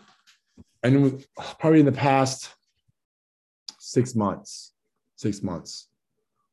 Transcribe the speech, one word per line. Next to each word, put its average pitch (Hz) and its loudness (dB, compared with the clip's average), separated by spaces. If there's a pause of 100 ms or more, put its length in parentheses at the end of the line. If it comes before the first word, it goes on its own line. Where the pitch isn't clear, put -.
(800)
and 127 4
it 139 4
was 135 0 (320)
probably 160 6
in 143 8
the 135 4
past 135 0 (1300)
six 127 -4
months, - -6 (420)
six - -6
months, - -12 (640)